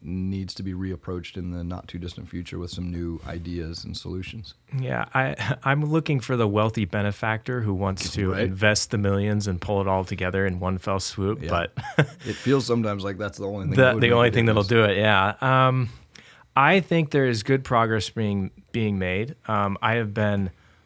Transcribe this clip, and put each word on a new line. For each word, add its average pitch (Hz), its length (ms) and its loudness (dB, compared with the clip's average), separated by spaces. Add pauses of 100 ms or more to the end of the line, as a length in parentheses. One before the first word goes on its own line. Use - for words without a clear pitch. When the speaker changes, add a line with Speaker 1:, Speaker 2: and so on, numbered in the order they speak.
Speaker 1:
needs 92 540 -6
to 98 80 -10
be 95 120 -6
reapproached 92 640 -8
in 90 140 -8
the 87 140 -8
not 90 240 -10
too 87 100 -12
distant - 300 -12
future 87 300 -10
with 87 120 -8
some 87 200 -8
new 85 360 -6
ideas 85 580 -8
and 85 120 -12
solutions? 92 580 -12 (240)
Speaker 2:
Yeah, 131 360 -2
I, 131 460 -2
<laughs> - 40 -18
I'm 143 200 2
looking 151 360 0
for 127 160 -2
the 113 100 2
wealthy 107 380 2
benefactor 110 800 -2
who 104 120 0
wants 95 380 -2
to 95 200 0
Speaker 1:
Right. 98 120 0
Speaker 2:
invest 104 460 2
the 113 80 0
millions 101 480 0
and 87 140 -2
pull 101 200 -2
it 95 80 0
all 95 160 2
together 92 420 -2
in 90 140 -2
one 92 180 -2
fell 98 220 -2
swoop, 101 420 -4
Speaker 1:
Yeah. 78 80 -6
Speaker 2:
but 87 220 -2 (260)
<laughs> - 280 -2
Speaker 1:
It 110 100 -6
feels 131 300 2
sometimes 110 380 0
like 98 140 -6
that's 101 200 -8
the 101 80 -6
only 98 200 -4
thing - 40 -2
Speaker 2:
the, 135 120 6
Speaker 1:
that 127 120 8
would 113 80 4
Speaker 2:
the 117 60 6
Speaker 1:
make 120 40 6
a 120 40 6
Speaker 2:
only 117 140 6
thing 117 160 4
that'll 107 160 6
Speaker 1:
difference. 110 320 6
Speaker 2:
do 95 60 2
it. - 20 4
Yeah. 104 320 4 (340)
Um, 127 200 0 (640)
I 160 260 6
think 165 300 0
there 135 160 4
is 113 160 0
good 135 220 0
progress 110 460 2
being, 101 400 -2 (220)
being 107 260 0
made. 95 360 -2 (140)
Um, 101 320 0
I 113 140 2
have 110 180 -2
been 101 380 0 (340)